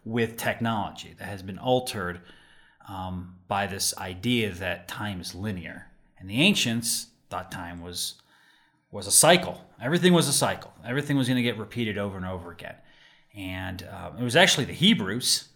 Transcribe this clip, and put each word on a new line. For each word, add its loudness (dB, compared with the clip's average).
with 0
technology, -4
that -12
has -10
been -10
altered, 0
um, -8
by 0
this -4
idea 0
that -6
time -6
is -10
linear. -8
And -14
the 0
ancients 2
thought -8
time -10
was, -8
was -10
a -2
cycle. 6
Everything 6
was 6
a 0
cycle. 0
Everything 0
was 4
gonna 2
get 0
repeated -4
over -4
and -6
over -8
again. -14
And, -8
um, -12
it -2
was 2
actually 6
the -8
Hebrews 2